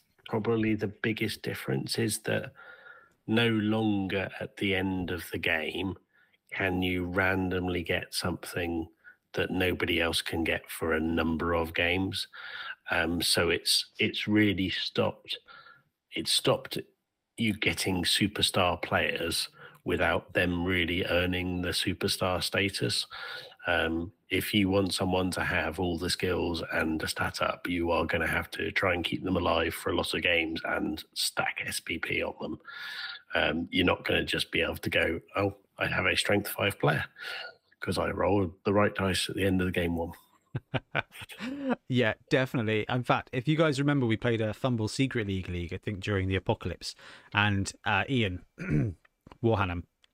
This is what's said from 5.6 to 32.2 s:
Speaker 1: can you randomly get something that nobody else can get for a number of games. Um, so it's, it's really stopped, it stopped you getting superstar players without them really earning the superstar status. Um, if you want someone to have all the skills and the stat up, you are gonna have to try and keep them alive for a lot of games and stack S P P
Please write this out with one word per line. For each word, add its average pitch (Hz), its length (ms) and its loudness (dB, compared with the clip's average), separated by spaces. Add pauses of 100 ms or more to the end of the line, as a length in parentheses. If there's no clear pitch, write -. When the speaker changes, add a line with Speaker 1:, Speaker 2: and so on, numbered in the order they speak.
Speaker 1:
can 92 300 0
you 90 220 0
randomly 90 760 0
get 87 320 -4
something 85 760 -4 (460)
that 87 160 -2
nobody 87 500 0
else 82 220 0
can 82 220 -2
get 85 260 -2
for 82 220 -2
a 80 80 2
number 80 520 0
of 82 220 0
games. 92 520 0 (640)
Um, 85 320 0
so 85 280 2
it's, - 360 0 (120)
it's - 280 -2
really 101 440 4
stopped, - 640 -4 (800)
it 82 120 -6
stopped - 520 0 (580)
you 110 180 2
getting 92 480 0
superstar 90 800 2
players 82 680 -2 (360)
without 85 480 2
them 87 320 2
really 87 420 2
earning 90 560 0
the 87 80 0
superstar 92 720 0
status. 101 640 -2 (600)
Um, 85 460 0 (180)
if 92 240 -2
you 98 140 6
want 98 260 2
someone 92 380 0
to 87 100 -2
have 82 360 -2
all 87 200 0
the 90 100 -2
skills 85 540 0 (100)
and 80 280 0
the 78 80 -2
stat - 340 -4
up, - 240 -2
you 85 240 0
are 82 160 2
gonna 82 200 0
have 87 260 0
to 90 200 -4
try 92 220 2
and 85 100 -2
keep - 200 -4
them 92 120 2
alive 82 380 2
for - 160 -4
a 87 40 2
lot 87 200 0
of 87 80 -2
games 82 420 2
and - 380 -2 (120)
stack - 520 -2
S - 140 -6
P 85 180 -6
P 87 240 -2